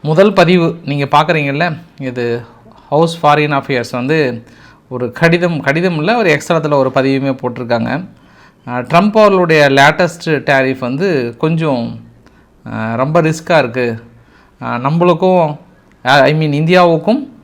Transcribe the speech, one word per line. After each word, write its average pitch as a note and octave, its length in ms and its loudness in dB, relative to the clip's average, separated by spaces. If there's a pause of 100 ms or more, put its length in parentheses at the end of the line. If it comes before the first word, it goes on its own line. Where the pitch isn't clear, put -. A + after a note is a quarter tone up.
முதல் F3+ 300 2
பதிவு E3+ 520 2
நீங்க C#3+ 200 -4
பார்க்குறீங்கல்ல, D3+ 720 0 (220)
இது A#2+ 460 -6 (440)
ஹவுஸ் E3 380 0
ஃபாரின் D3 360 2
அஃபேர்ஸ் B2 280 -4
வந்து B2+ 540 -2 (440)
ஒரு B2 240 -6
கடிதம், E3+ 480 0
கடிதம் E3+ 360 -2
இல்ல, F3+ 200 -2
ஒரு G#3 140 0
எக்ஸ்ட்ராத்துல D3+ 440 -2
ஒரு C3 200 0
பதிவுமே C3+ 480 0
போட்டிருக்காங்க. A#2+ 680 -4 (600)
அஹ், B2 140 -6
ட்ரம்ப் F#3 300 0
அவர்களுடைய F3+ 580 4
லேட்டஸ்ட் D#3 540 2
டேரிஃப் C3+ 540 0
வந்து C3+ 600 -2
கொஞ்சம், C3+ 640 -2 (680)
அஹ், A2+ 260 -6
ரொம்ப D#3 260 0
ரிஸ்கா D#3+ 360 0
இருக்கு. A#2+ 440 -2 (580)
அஹ், A#2+ 200 -6
நம்மளுக்கும், E3+ 760 2 (480)
அஹ், C3+ 180 4
I C#3+ 120 4
mean D#3 180 0
இந்தியாவுக்கும் F3 760 2 (160)